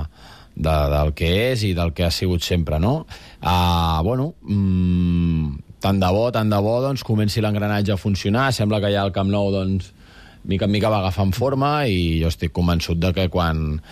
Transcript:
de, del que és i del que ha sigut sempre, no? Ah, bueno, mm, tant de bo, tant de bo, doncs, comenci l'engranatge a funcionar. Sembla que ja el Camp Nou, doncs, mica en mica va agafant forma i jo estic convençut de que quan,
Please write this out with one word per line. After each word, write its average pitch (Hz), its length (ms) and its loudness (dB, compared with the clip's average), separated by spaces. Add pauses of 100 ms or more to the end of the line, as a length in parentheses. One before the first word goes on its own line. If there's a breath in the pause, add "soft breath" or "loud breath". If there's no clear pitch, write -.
(520 loud breath)
de, 78 240 0 (140)
del 76 220 2
que 82 180 -2 (120)
és 123 240 0
i 92 80 0
del 85 180 -2
que 87 140 0
ha 87 80 0
sigut 90 320 -2
sempre, 80 340 0
no? 131 200 2 (380 loud breath)
Ah, 87 640 2
bueno, 127 280 -2 (100)
mm, 87 1160 2 (220)
tant 98 200 0
de 90 140 2
bo, 113 180 2
tant 110 220 0
de 101 80 2
bo, 110 200 0
doncs, 135 220 -2
comenci 107 400 0
l'engranatge 104 500 0
a 95 60 -2
funcionar. 107 540 0
Sembla 107 280 0
que 101 120 0
ja 101 100 2
el 98 100 -2
Camp 98 200 0
Nou, 101 180 0
doncs, 95 400 -2 (480 loud breath)
mica 98 260 -4
en 101 80 2
mica 107 160 0
va 107 120 2
agafant 95 320 0
forma 135 500 0
i 87 380 0
jo 82 100 0
estic 82 220 -4
convençut 87 480 0
de 92 120 2
que 92 160 0
quan, 80 520 -2 (120)